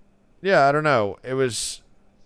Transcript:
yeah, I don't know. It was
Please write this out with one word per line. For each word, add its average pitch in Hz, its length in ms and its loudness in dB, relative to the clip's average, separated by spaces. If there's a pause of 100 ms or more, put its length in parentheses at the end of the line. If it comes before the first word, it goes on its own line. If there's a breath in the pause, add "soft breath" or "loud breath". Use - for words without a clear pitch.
(400)
yeah, 175 280 4
I 143 40 2
don't 151 120 -2
know. 110 380 0
It 127 120 -8
was 131 480 -4 (440)